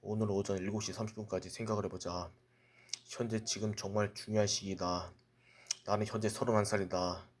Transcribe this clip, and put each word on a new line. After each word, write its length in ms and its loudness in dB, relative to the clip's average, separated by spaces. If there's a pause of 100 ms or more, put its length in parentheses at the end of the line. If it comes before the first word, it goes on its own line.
오늘 280 0
오전 280 2
일곱 240 -2
시 120 -4
삼십 220 -6
분까지 340 -6
생각을 360 -2
해보자. 460 -6 (760)
현재 360 -2
지금 320 -2
정말 380 0
중요한 340 2
시기이다. 640 -2 (760)
나는 200 2
현재 240 0
서른한 360 4
살이다. 640 0 (120)